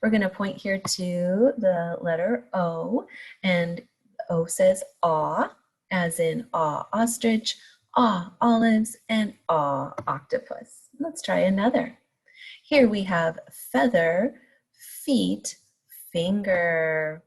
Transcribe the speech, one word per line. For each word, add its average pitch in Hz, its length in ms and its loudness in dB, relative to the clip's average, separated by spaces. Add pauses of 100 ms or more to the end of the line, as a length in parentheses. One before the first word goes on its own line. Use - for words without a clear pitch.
We're 220 80 2
gonna 214 180 4
point 196 280 -6
here 196 220 -4
to 185 800 0
the 170 420 0
letter 180 520 -2
O, 175 540 -2 (360)
and 175 400 0 (480)
O 165 160 0
says 185 360 2 (200)
ah, 160 520 0 (360)
as 175 300 -2
in 160 320 0
ah 156 400 -2
ostrich, 226 640 0 (400)
ah 202 440 2
olives, 226 560 4 (120)
and 214 260 -2 (140)
ah 143 460 0 (120)
octopus. - 840 -8 (100)
Let's 311 240 -6
try 185 180 0
another. 196 580 2 (640)
Here 277 260 6
we 208 160 0
have 165 340 0 (340)
feather, 202 680 2 (640)
feet, 202 520 -2 (560)
finger. 170 1160 0